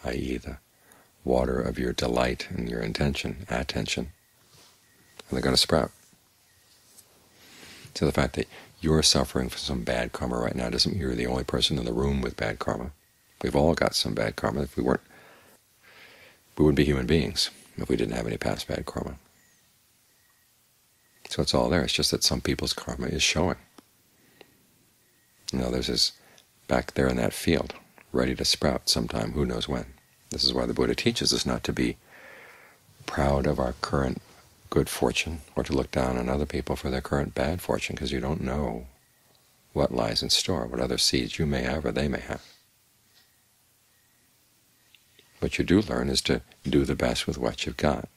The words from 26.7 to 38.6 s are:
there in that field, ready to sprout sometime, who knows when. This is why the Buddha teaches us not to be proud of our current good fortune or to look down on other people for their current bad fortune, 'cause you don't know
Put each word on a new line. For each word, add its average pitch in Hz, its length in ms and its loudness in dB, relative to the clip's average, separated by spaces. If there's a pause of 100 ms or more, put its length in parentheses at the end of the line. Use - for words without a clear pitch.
there 65 140 4
in 62 100 2
that 53 160 0
field, - 420 0 (360)
ready 64 220 2
to - 120 -4
sprout - 440 0
sometime, 57 440 0
who 69 120 2
knows 62 220 -4
when. 62 180 -2 (440)
This - 140 -2
is - 100 4
why 62 120 2
the 60 80 0
Buddha 62 220 2
teaches 117 360 0
us 58 140 0
not 60 200 0
to - 80 -2
be 60 240 0 (1080)
proud 69 400 2
of 69 140 0
our 62 220 0
current 65 400 -2 (480)
good 71 200 2
fortune 76 520 0 (140)
or - 80 0
to - 100 -4
look 65 180 0
down 64 260 0
on 60 100 -2
other 69 180 2
people 69 300 -2
for 69 140 -4
their 65 120 -2
current 69 340 -2
bad 76 260 0
fortune, - 340 -2
'cause 65 160 -4
you 67 80 -2
don't 67 220 -2
know 64 460 -2 (840)